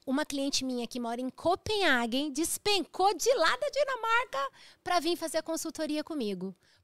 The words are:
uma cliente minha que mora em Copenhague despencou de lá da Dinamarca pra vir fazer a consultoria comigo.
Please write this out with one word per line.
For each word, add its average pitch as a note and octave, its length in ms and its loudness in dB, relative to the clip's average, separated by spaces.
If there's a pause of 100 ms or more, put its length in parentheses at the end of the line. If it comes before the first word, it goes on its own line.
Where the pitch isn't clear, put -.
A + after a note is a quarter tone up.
uma C#4 200 0
cliente C#4 380 -2
minha B3 220 -4
que - 120 -10
mora A#3+ 220 -6
em B3+ 100 -6
Copenhague D#4 1000 2
despencou F#4 840 2
de G#4 200 2
lá A#4+ 220 4
da C#5+ 140 -2
Dinamarca B4+ 800 0 (320)
pra F4+ 180 0
vir E4 160 0
fazer D#4+ 220 -4
a D#4 40 0
consultoria D4+ 600 -4
comigo. G3+ 520 -4 (300)